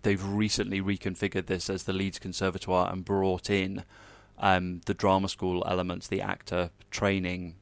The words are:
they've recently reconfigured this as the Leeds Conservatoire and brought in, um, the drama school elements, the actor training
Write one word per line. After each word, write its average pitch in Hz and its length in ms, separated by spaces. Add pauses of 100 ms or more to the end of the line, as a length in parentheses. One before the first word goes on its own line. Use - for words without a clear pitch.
they've 101 200
recently 98 600
reconfigured 95 640
this 90 200
as 95 180
the 98 80
Leeds 95 260
Conservatoire 92 720
and 92 120
brought 95 460
in, 98 340 (540)
um, 90 480
the 101 80
drama 95 360
school 90 380
elements, 90 400
the 95 140
actor 90 480 (220)
training 90 720